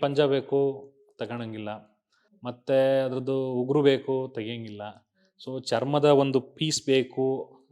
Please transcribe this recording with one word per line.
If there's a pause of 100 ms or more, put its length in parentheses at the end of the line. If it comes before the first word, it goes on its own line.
ಪಂಜ
ಬೇಕು, (280)
ತಗೊಳಂಗಿಲ್ಲ. (720)
ಮತ್ತೆ
ಅದ್ರದ್ದು
ಉಗುರು
ಬೇಕು,
ತೆಗಿಯಂಗಿಲ್ಲ. (360)
So
ಚರ್ಮದ
ಒಂದು
ಪೀಸ್
ಬೇಕು, (120)